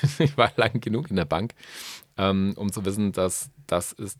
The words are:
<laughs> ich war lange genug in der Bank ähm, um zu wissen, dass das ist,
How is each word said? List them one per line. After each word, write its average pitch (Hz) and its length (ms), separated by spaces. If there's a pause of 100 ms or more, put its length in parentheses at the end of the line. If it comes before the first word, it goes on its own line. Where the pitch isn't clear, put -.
<laughs> - 140
ich 147 180
war 117 200
lange 113 220
genug 113 300
in 98 60
der 85 100
Bank 82 280 (760)
ähm, 98 280
um 101 140
zu 98 140
wissen, 101 260
dass 92 380 (180)
das 87 260
ist, - 260